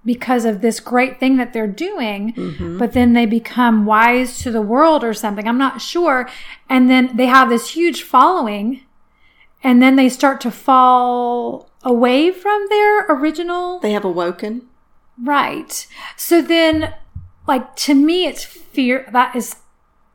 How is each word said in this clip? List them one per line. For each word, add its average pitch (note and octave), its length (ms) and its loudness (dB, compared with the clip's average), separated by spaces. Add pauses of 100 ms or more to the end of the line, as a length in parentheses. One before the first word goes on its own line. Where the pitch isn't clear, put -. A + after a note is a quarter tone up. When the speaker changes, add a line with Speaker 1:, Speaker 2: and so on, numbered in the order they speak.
Speaker 1:
because A#3+ 420 -2
of G#3 160 -2
this A3+ 180 0
great B3+ 400 -2
thing C4 180 2
that A#3+ 160 -4
they're A3 140 -4
doing, A3+ 680 -6
Speaker 2:
Mm-hmm. F3 460 -10
Speaker 1:
but A#3+ 140 -2
then B3 200 4
they A#3+ 140 2
become A3+ 580 0
wise A#3+ 540 2
to B3 120 -8
the A3 100 -2
world C#4 420 2
or A3+ 100 -4
something. G#3 340 -6
I'm A#3+ 120 -2
not C4 220 -2
sure. C#4 460 -2 (420)
And B3+ 200 4
then B3+ 260 2
they B3+ 120 0
have B3+ 220 4
this A#3 200 -2
huge E4 340 -2
following, B3+ 800 0 (840)
and B3 180 6
then C4+ 140 6
they C4 140 6
start C4+ 320 0
to A#3+ 100 -6
fall B3 1200 2 (140)
away B3+ 480 2
from G4+ 380 -4
their G#4 380 2
original F4 720 -4
Speaker 2:
They G#3 120 -2
have G#3 120 -4
awoken. F#3 600 -6 (580)
Speaker 1:
Right. B3+ 680 -4 (300)
So E4+ 240 2
then, D#4+ 520 0 (540)
like, C4+ 300 -4
to - 160 0
me, D#4+ 320 4
it's B3+ 180 -8
fear. C4 680 -4
That B3+ 240 0
is A3 220 -8 (580)